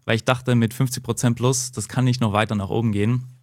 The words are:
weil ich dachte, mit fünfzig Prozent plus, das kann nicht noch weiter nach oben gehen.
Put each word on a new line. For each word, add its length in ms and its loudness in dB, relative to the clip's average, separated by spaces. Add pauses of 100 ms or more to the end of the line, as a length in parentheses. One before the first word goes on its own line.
weil 100 0
ich 80 -2
dachte, 320 0
mit 180 2
fünfzig 300 -2
Prozent 320 0
plus, 380 0
das 160 -8
kann 160 0
nicht 160 2
noch 100 2
weiter 240 2
nach 140 -4
oben 240 0
gehen. 320 0 (180)